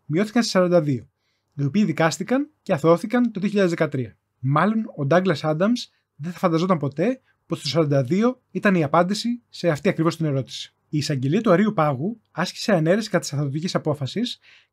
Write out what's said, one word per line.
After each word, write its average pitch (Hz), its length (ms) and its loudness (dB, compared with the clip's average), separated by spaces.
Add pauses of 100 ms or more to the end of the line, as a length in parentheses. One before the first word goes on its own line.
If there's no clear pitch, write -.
μειώθηκαν 214 380 0
σε 220 60 -2
σαράντα 175 340 4
δύο, 139 280 -4 (440)
οι 143 100 -4
οποίοι 165 200 2
δικάστηκαν 185 640 0 (120)
και - 100 -4
αθωώθηκαν 180 600 2
το 180 80 -8
δύο 196 80 -2
χιλιάδες 196 220 2
δεκατρία. 139 480 -4 (200)
Μάλλον 175 460 0 (120)
ο 143 100 -4
Ντάγκλας 165 380 2
Άνταμς 175 460 0 (260)
δεν 160 160 -8
θα - 60 -12
φανταζόταν 175 400 2
ποτέ 175 420 -2 (260)
πως 160 160 -6
το - 60 -6
σαράντα 147 340 2
δύο 208 480 0
ήταν 190 240 2
η 175 80 2
απάντηση 185 680 0
σε - 200 -4
αυτή 151 200 0
ακριβώς 165 280 0
την 160 100 -2
ερώτηση. 135 460 -4 (160)
Η 151 100 -2
εισαγγελία 143 420 0
του 226 100 0
Αρείου 202 220 4
Πάγου 151 480 -2 (100)
άσκησε - 420 -4
ανέρεση 185 360 2
κατά 180 100 0
της - 140 -6
αθωωτικής 147 420 -4
απόφασης, 160 640 -4 (340)